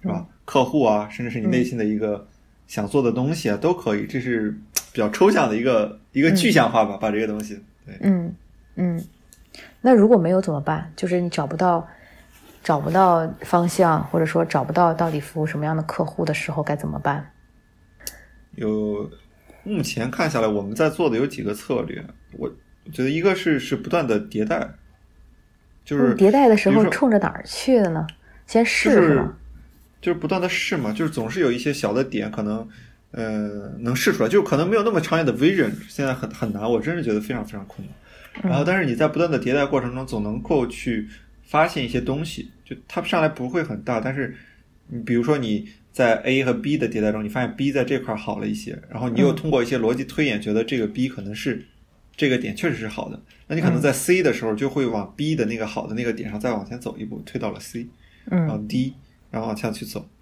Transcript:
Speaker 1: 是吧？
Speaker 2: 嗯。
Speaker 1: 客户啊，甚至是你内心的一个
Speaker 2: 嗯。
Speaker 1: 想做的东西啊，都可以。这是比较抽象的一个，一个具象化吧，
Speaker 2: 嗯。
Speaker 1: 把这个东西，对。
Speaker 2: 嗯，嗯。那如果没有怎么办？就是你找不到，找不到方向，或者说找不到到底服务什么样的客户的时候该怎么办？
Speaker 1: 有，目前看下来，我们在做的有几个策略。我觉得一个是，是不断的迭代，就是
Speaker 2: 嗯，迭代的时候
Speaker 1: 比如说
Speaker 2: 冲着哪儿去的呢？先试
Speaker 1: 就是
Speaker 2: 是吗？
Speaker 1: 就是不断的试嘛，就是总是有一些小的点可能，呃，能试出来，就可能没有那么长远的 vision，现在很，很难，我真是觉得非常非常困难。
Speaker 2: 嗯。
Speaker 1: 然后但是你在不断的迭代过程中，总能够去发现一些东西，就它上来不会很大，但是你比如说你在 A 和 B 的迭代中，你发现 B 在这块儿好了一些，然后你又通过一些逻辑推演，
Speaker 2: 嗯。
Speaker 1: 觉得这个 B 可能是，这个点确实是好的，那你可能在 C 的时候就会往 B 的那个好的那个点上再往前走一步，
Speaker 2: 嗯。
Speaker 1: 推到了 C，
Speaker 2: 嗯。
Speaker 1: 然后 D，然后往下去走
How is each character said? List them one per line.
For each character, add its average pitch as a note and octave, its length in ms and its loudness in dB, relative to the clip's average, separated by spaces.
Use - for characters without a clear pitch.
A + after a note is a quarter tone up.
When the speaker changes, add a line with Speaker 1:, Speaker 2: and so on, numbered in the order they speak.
Speaker 1:
是 F#3+ 60 -4
吧？ - 100 -2
Speaker 2:
嗯。 E2+ 80 -10
Speaker 1:
客 C3 180 2
户 C#3 180 0
啊， G#2 280 2
甚 B2 140 -8
至 A#2+ 60 -6
是 A#2+ 80 -6
你 G#2+ 80 -2
内 B2 160 2
心 B2 140 -4
的 A2 80 -2
一 G#2+ 140 0
个 G#2 160 -2
Speaker 2:
嗯。 G2+ 120 -12
Speaker 1:
想 G#2 220 -6
做 C#3 140 2
的 A#2 100 2
东 B2+ 220 -2
西 C3 160 -2
啊， G#2 80 0
都 E3+ 160 2
可 A2+ 200 -2
以。 G#2 120 -4
这 C#3 120 -6
是 A#2 320 -2
比 - 60 -6
较 G#2+ 120 4
抽 F#3 200 6
象 D3 200 4
的 G#2+ 60 0
一 A#2 60 -2
个， A#2 380 2
一 C3+ 100 2
个 D#3+ 80 6
具 G3 200 4
象 A#2+ 220 6
化 A2+ 120 6
吧， G2+ 100 -4
Speaker 2:
嗯。 G2 40 -12
Speaker 1:
把 A2 120 0
这 G#2 100 0
个 A2+ 60 0
东 G#2+ 180 -4
西， G#2 160 -12
对。 - 160 -18
Speaker 2:
嗯， F3 340 0
嗯。 E3+ 280 -2
那 B3+ 100 8
如 G#3+ 160 8
果 A#3+ 80 8
没 E3+ 140 4
有 F#3 100 4
怎 F#3 100 -2
么 D3 100 -2
办？ D#3 360 -4
就 - 100 -4
是 F3+ 140 0
你 F3 80 -2
找 D#3 180 -2
不 D#3+ 100 -6
到， E3+ 300 2
找 D3+ 160 2
不 C#3+ 120 -2
到 E3+ 380 4
方 F3 280 2
向， E3 400 4
或 E3+ 100 0
者 E3 80 4
说 E3 180 2
找 D3+ 180 0
不 D3 100 -4
到 E3+ 200 4
到 E3 180 0
底 D3+ 80 -4
服 D3+ 220 -8
务 D#3 60 0
什 D#3 120 -4
么 D3 60 -4
样 D#3+ 120 -2
的 D#3 80 -2
客 D#3+ 200 -4
户 E3 200 -4
的 D#3+ 100 -2
时 - 160 -6
候 D3 120 -4
该 D3 140 -2
怎 D3 100 -6
么 D3+ 120 -6
办？ D3 260 -2
Speaker 1:
有， G#2+ 540 -4
目 G3 180 -4
前 - 280 -4
看 E3 200 -2
下 C3 100 0
来， A2+ 60 2
我 G#2 160 0
们 G2+ 120 -8
在 D3+ 160 2
做 D#3 180 0
的 A2+ 80 0
有 C3 100 0
几 C3+ 160 -8
个 G#2 120 -4
策 - 280 -4
略。 - 220 -10
我 - 160 -8
觉 B2+ 100 -4
得 C3+ 80 0
一 D#3 100 -2
个 F#3+ 140 4
是， E3 240 2
是 B2+ 160 -4
不 A2 140 -8
断 D#3+ 180 0
的 G#2+ 220 2
迭 G#2+ 160 -2
代， - 240 -2
就 D3 120 -4
是 - 180 6
Speaker 2:
嗯， - 20 -4
迭 G3 140 8
代 C4+ 180 8
的 A3 80 8
时 G3+ 120 4
候 G3 60 6
Speaker 1:
比 A3 40 6
如 G#3+ 60 6
说 F3 80 2
Speaker 2:
冲 C4 180 2
着 G#3+ 80 6
哪 F3+ 100 2
儿 - 160 -8
去 - 360 2
的 F#3 100 2
呢？ D#3 160 -2
先 A3+ 180 4
试 - 300 2
Speaker 1:
就 G3+ 80 8
是 E3 60 6
Speaker 2:
是 D3 60 6
吗？ - 220 0
Speaker 1:
就 F3 120 -2
是 E3 60 -2
不 D#3 80 -6
断 F#3 140 0
的 F3+ 80 -2
试 - 280 -2
嘛， A2+ 160 -2
就 D#3+ 120 -2
是 D#3 60 -2
总 A2+ 200 -4
是 F#3 100 -4
有 C3+ 120 4
一 B2 60 -2
些 C#3+ 140 -2
小 A2 200 -2
的 B2 100 0
点 G#2+ 280 -4
可 G#2+ 120 -6
能， G#2+ 240 -4
呃， G#2+ 600 -6
能 A#2+ 140 -2
试 - 180 2
出 - 100 0
来， A2 60 2
就 F#3+ 140 4
可 - 140 0
能 D#3+ 120 2
没 G#3 60 0
有 G#3+ 80 2
那 A3+ 80 2
么 G3 100 2
长 D#3+ 180 0
远 E3 80 2
的 B2 60 2
vision， C#3+ 380 2
现 C#3+ 180 -4
在 B2+ 80 -2
很， - 160 -8
很 A2+ 220 -6
难， G2+ 100 -6
我 A2+ 180 2
真 E3 160 -4
是 E3 60 -4
觉 A#2 100 -2
得 G#2+ 80 0
非 B2+ 140 -6
常 A2 100 -6
非 - 80 -16
常 G2 140 -12
困 - 200 -16
难。 - 560 -20
Speaker 2:
嗯。 F#3 80 0
Speaker 1:
然 C#3 80 4
后 D3 60 2
但 F#3 140 2
是 F#3 80 0
你 B2 80 0
在 D3+ 120 2
不 D3+ 120 0
断 E3+ 120 2
的 C#3+ 80 2
迭 B2 160 0
代 C#3+ 120 2
过 C#3 120 0
程 A#2+ 160 -4
中， C3 120 -8
总 A2 160 -4
能 G#2+ 180 -4
够 C3+ 260 0
去 A2+ 400 -6
发 D#3+ 240 2
现 D3+ 160 -4
一 A#2+ 40 -6
些 B2 120 -2
东 C#3 240 -4
西， - 260 -12
就 - 100 -14
它 - 140 -6
上 F3+ 180 0
来 D#3 80 4
不 C#3+ 180 -4
会 D#3 160 -2
很 G#2+ 200 -6
大， A#2+ 180 -2
但 C3 140 -4
是 C3 200 -6
你 B2 140 -10
比 G#2+ 100 -2
如 A#2+ 100 2
说 D3 140 2
你 A2 320 -4
在 A#2 300 4
A C3 220 2
和 B2 100 2
B C3+ 240 -2
的 B2 100 0
迭 G#2+ 140 -2
代 G#2+ 100 2
中， G#2+ 100 -4
你 G#2 60 -4
发 A#2 140 -4
现 A#2+ 120 -4
B C#3 160 -2
在 C3 140 2
这 B2+ 140 0
块 A#2 160 -4
儿 - 20 -6
好 G#2+ 220 -6
了 G#2 80 -4
一 G#2+ 80 -2
些， A2 340 -10
然 A#2 100 -10
后 B2 120 -4
你 A2+ 100 0
又 C#3 140 6
通 D#3 160 -4
过 C3 120 4
一 A#2 40 0
些 B2+ 120 0
逻 A2+ 160 2
辑 C3 100 -6
推 D#3 200 -2
演， A2 160 0
Speaker 2:
嗯。 - 0 -
Speaker 1:
觉 G#2+ 140 -2
得 A2+ 100 2
这 B2+ 140 -2
个 A2 80 0
B B2+ 240 -2
可 - 100 -12
能 G2+ 140 -10
是， - 320 -6
这 C#3+ 140 2
个 B2+ 80 2
点 G#2+ 180 -6
确 E3+ 140 -2
实 B2 60 -2
是 A2 120 -8
好 - 220 -8
的， - 100 -12
那 D3 60 -4
你 D#3+ 60 0
可 E3+ 80 2
能 - 100 2
在 C#3 140 4
C F3+ 300 2
的 C#3+ 100 4
时 A2+ 140 -4
候 A2 80 0
就 B2+ 160 -2
会 C3+ 160 0
往 G#2 280 -4
B D#3 220 -2
的 B2 80 2
那 A2+ 140 -4
个 A2 80 -4
好 - 200 -8
的 A2 80 -8
那 A#2+ 80 -4
个 A#2 80 -2
点 A2 200 -6
上 G#2+ 100 -8
再 B2 120 -2
往 G#2 120 -4
前 A2+ 160 -12
走 - 160 -8
一 G#2+ 80 -10
步， G#2+ 120 -12
Speaker 2:
嗯。 G#2+ 100 -12
Speaker 1:
推 - 120 -10
到 A2 120 -4
了 A2 100 -12
C， A#2 260 -12
Speaker 2:
嗯。 F3+ 160 2
Speaker 1:
然 - 20 -2
后 G#2+ 180 -4
D， C3 280 -2
然 A2+ 100 -6
后 A2+ 80 -6
往 G#2+ 80 -4
下 A2+ 140 -4
去 A2 140 -8
走 G2+ 240 -12